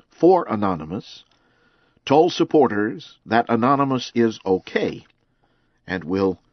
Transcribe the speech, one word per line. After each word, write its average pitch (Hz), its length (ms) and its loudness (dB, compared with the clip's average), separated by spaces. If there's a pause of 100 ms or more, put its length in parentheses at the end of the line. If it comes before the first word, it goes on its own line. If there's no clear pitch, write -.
for 175 400 2
Anonymous 92 760 -6 (800)
told 160 280 4
supporters 127 920 0
that 113 220 0
Anonymous 131 680 0
is 117 320 0
okay 95 580 -4 (840)
and 90 180 -8
will 95 340 -2 (140)